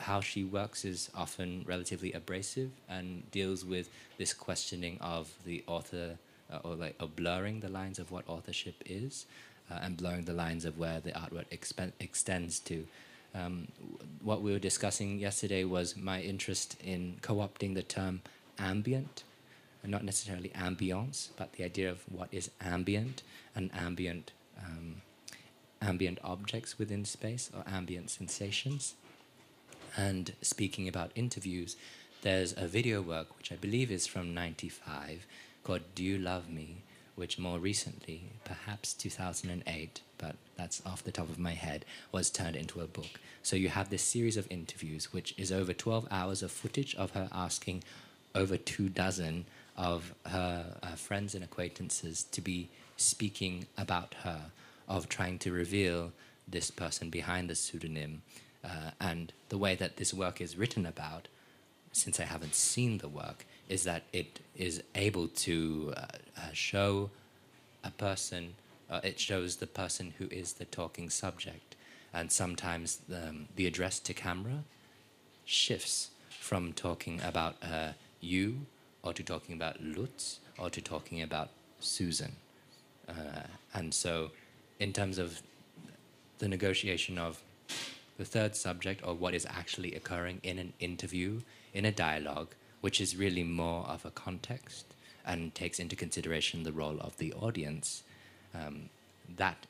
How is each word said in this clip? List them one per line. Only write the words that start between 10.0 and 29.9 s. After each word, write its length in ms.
the 80
lines 320
of 120
where 220
the 120
artwork 380
expen-, 480
extends 640
to. 260
Um, 340
w-, 300
what 200
we 100
were 60
discussing 600
yesterday 460
was 320
my 240
interest 640
in 380
co-opting 520
the 80
term 380
ambient 680
and 100
not 120
necessarily 460
ambience, 840
but 160
the 120
idea 260
of 180
what 240
is 180
ambient 640
and 180
ambient, 600
um, 440
ambient 440
objects 540
within 260
space 500
or 120
ambient 440
sensations. 840